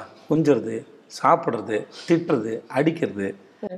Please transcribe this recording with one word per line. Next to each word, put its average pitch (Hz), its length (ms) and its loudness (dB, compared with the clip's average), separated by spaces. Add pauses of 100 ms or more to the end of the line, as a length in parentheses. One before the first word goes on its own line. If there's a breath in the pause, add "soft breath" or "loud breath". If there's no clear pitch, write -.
(300)
கொஞ்சுறது, 120 560 2 (380)
சாப்பிடுறது, 117 640 2 (200)
திட்டுறது, 135 600 0
அடிக்கிறது. 120 680 -2 (420)